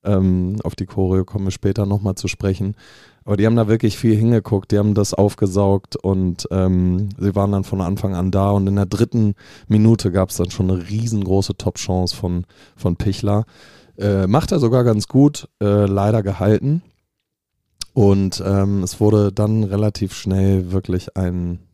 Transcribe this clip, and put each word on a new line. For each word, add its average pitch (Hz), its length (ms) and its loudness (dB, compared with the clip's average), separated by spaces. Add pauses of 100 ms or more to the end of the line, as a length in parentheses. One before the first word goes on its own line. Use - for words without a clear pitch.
Ähm, 95 600 2
auf - 120 -6
die 95 100 -6
Choreo 95 400 0
kommen 95 200 -6
wir 92 60 -2
später 98 360 -2
nochmal 101 260 -2
zu - 140 -6
sprechen. 98 480 -4 (480)
Aber 101 140 -2
die 104 80 2
haben 113 100 4
da 113 120 2
wirklich 110 320 0
viel 113 160 4
hingeguckt, 110 560 0
die 104 80 2
haben 104 160 2
das 104 180 0
aufgesaugt 98 840 0
und, 95 540 -2
ähm, 92 600 0 (100)
sie 95 160 0
waren 101 160 0
dann 98 120 -2
von 95 160 -6
Anfang 95 360 -4
an 90 160 -2
da. 98 180 2
Und 101 160 2
in 98 120 0
der 98 100 0
dritten 107 480 0 (320)
Minute 107 440 4
gab's 95 260 -2
dann 87 120 -2
schon 92 220 -2
eine 92 180 -4
riesengroße 101 680 -2
Top-Chance 92 600 -4
von, 87 300 -4 (300)
von 87 200 -2
Pichler. 101 500 -2 (500)
Äh, 98 300 0
macht - 260 0
er 180 60 0
sogar 123 260 2
ganz 107 240 0
gut, 143 400 2 (140)
äh, 101 240 2
leider 101 380 0
gehalten. 104 580 0 (1120)
Und, 98 500 2
ähm, 98 380 0
es - 180 -6
wurde 104 320 4
dann 107 340 0
relativ 101 500 -2
schnell 95 560 0
wirklich 92 440 -4
ein 87 440 -4 (140)